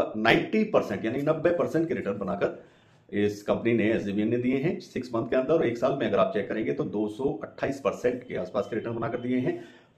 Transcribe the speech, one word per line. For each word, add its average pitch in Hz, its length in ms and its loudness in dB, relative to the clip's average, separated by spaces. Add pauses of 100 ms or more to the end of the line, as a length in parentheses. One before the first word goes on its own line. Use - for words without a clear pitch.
(180)
नाइंटी 160 460 4
परसेंट 101 420 0
यानी 131 160 -2
नब्बे 151 280 2
परसेंट 160 380 2
के 120 60 -2
return 98 240 -2
बनाकर - 480 -2 (480)
इस 104 300 0
company 110 300 2
ने, 110 180 4
एसजेवीएन 101 380 0
ने 120 80 2
दिए 127 200 0
हैं 151 220 0
six - 360 -8
month 113 140 -2
के 131 60 0
अंदर। 131 180 2
और 120 140 4
एक 117 100 -2
साल 131 220 0
में 113 80 0
अगर 98 100 2
आप 95 160 2
check 101 160 -2
करेंगे 110 240 -2
तो - 100 -2
दो 104 240 -2
सौ 131 360 -2
अट्ठाईस - 360 -4
परसेंट 98 440 -2
के - 120 -8
आसपास - 340 -2
के 120 60 -6
रिटर्न 117 200 -4
बनाकर 117 220 -4
दिए 127 200 -2
हैं। 135 280 -2 (320)